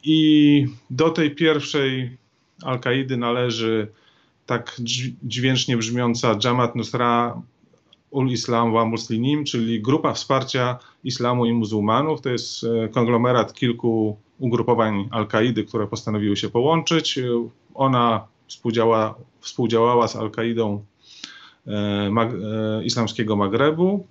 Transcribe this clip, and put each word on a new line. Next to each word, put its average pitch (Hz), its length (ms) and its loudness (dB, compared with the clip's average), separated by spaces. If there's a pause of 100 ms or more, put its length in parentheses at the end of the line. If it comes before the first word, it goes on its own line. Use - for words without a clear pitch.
i 151 600 6 (240)
do 151 200 2
tej 160 240 0
pierwszej 135 800 0 (460)
Al-Kaidy 131 540 -2
należy 113 720 0 (580)
tak 120 340 -4
dź-, 120 320 -6 (100)
dźwięcznie 123 540 0
brzmiąca 117 680 0
Jamaat 120 320 0
Nusra 120 680 -2 (680)
ul 135 180 0
Islam 117 440 0
wa 113 120 4
Muslimin, 117 600 -2
czyli 113 380 -2
Grupa 147 300 0
Wsparcia 127 680 -2 (260)
Islamu 123 420 0
i 117 60 2
Muzułmanów. 113 680 0
To 131 100 -4
jest, - 340 -6
e, 117 240 0
konglomerat 120 680 2
kilku 113 640 -2 (220)
ugrupowań 113 720 0
Al-Kaidy, 110 540 0
które 107 220 -4
postanowiły 104 500 -2
się 107 140 -4
połączyć. 156 680 0
E, 127 40 -4 (520)
ona 120 520 2 (200)
współdziała-, 113 680 0 (260)
współdziałała 117 680 2
z 113 80 -8
Al-Kaidą, 110 680 -4 (840)
e, 104 440 -2
Mag-, 117 240 0
e, 107 500 -4
Islamskiego 110 520 -2
Magrebu. 156 760 0